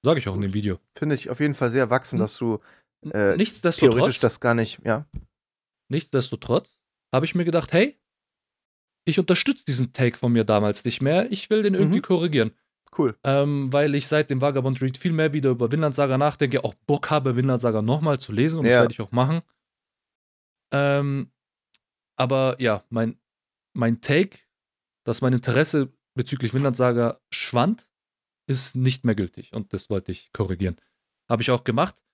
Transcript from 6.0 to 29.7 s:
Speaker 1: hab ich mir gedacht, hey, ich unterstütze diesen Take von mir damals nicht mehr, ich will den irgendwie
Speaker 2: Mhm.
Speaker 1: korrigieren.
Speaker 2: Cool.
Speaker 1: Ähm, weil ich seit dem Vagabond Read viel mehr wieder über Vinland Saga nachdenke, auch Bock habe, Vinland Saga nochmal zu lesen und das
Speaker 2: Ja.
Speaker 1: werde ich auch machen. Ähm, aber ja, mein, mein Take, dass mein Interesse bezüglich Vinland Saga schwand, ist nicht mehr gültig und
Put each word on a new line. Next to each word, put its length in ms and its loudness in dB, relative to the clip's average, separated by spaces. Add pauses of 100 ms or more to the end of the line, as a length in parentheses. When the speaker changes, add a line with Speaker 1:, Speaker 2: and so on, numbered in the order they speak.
Speaker 1:
hab 100 2
ich 100 -8
mir 100 0
gedacht, 280 -2
hey, 260 2 (1080)
ich 120 0
unterstütze 480 0
diesen 260 -2
Take 240 2
von 160 0
mir 120 4
damals 400 2
nicht 180 -4
mehr, 280 2
ich 200 -8
will 120 2
den 120 2
irgendwie 240 2
Speaker 2:
Mhm. 40 -2
Speaker 1:
korrigieren. 500 0 (440)
Speaker 2:
Cool. 280 0
Speaker 1:
Ähm, 480 0
weil 220 2
ich 120 -2
seit 240 0
dem 100 0
Vagabond 400 0
Read 180 -2
viel 140 -2
mehr 200 0
wieder 180 0
über 220 0
Vinland 220 0
Saga 240 2
nachdenke, 460 0
auch 100 -2 (120)
Bock 240 -2
habe, 260 0
Vinland 240 0
Saga 220 0
nochmal 380 0
zu 120 -12
lesen 260 0
und 80 -2
das 60 6
Speaker 2:
Ja. 100 6
Speaker 1:
werde 100 2
ich 80 -14
auch 120 -10
machen. 300 0 (1300)
Ähm, 580 0 (840)
aber 440 0
ja, 300 0
mein, 280 -2 (560)
mein 260 0
Take, 380 0 (680)
dass 180 -4
mein 100 2
Interesse 600 0 (240)
bezüglich 380 -4
Vinland 220 0
Saga 420 0 (140)
schwand, 580 -2 (560)
ist 300 -4
nicht 280 0
mehr 100 2
gültig 380 -6
und 200 -10